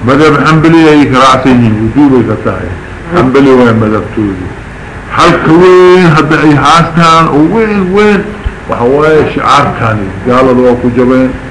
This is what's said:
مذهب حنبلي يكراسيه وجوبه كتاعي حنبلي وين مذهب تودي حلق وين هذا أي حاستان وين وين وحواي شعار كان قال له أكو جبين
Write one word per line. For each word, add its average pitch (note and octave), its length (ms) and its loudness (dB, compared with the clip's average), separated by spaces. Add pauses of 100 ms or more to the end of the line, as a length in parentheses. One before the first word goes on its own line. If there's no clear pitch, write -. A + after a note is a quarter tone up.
مذهب C#3+ 400 2
حنبلي D#3+ 540 4
يكراسيه B2+ 680 2 (100)
وجوبه A#2 540 0
كتاعي F2+ 340 -8 (460)
حنبلي C3+ 360 2
وين A#2+ 240 2
مذهب G#2+ 280 -2 (120)
تودي F#2+ 340 -6 (640)
حلق E3 380 0
وين F3+ 560 4
هذا D3+ 380 0
أي D3+ 140 4
حاستان D#3+ 720 0 (240)
وين G#3 420 -2
وين G#3 300 0 (460)
وحواي C#3+ 680 0
شعار C3+ 440 -2
كان A2 180 -2 (320)
قال C3 160 2
له B2 260 2
أكو B2 260 -2
جبين B2+ 320 0 (220)